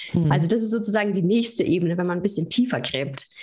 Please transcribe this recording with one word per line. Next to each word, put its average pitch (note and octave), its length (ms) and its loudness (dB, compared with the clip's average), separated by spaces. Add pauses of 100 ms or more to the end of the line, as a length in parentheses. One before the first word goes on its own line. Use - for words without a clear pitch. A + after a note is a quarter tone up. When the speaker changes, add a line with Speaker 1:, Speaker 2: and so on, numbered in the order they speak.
(120)
Speaker 1:
Hm. D#3+ 200 2
Speaker 2:
Also D3 160 2
das A3 160 2
ist G#3+ 80 0
sozusagen G#3 420 0
die F#3+ 80 0
nächste G#3 420 2
Ebene, F3 340 0
wenn F3+ 100 -2
man F3+ 120 -2
ein F3 40 -4
bisschen E3 260 -2
tiefer A#3+ 320 0
gräbt. C3+ 460 -4 (160)